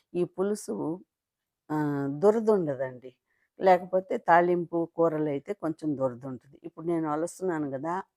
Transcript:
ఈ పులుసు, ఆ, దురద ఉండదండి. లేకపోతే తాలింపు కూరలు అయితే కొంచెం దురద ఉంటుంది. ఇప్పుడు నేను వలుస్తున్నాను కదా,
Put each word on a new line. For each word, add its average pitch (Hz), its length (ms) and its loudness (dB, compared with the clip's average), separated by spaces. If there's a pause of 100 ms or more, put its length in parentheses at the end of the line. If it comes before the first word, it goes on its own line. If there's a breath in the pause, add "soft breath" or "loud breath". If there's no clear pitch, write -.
(140 soft breath)
ఈ 175 100 0
పులుసు, 190 800 -4 (680)
ఆ, 147 380 -2
దురద 214 400 2
ఉండదండి. 131 640 -2 (460)
లేకపోతే 185 560 2
తాలింపు 175 800 2
కూరలు 156 320 2
అయితే 143 240 -6
కొంచెం 156 440 -4
దురద 127 300 -4
ఉంటుంది. 131 380 -14
ఇప్పుడు 165 220 -12
నేను 160 260 0
వలుస్తున్నాను 160 580 -4
కదా, 160 320 -4 (140)